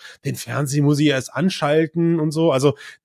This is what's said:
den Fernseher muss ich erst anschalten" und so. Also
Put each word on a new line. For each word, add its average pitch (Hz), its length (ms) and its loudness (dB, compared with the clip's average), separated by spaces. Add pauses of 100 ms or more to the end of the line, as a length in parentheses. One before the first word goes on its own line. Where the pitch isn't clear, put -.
(260)
den 131 100 -4
Fernseher 135 480 -2
muss 143 160 4
ich 151 80 2
erst 131 260 -2
anschalten" 160 840 0
und 156 120 -2
so. 160 200 2
Also 135 240 2 (300)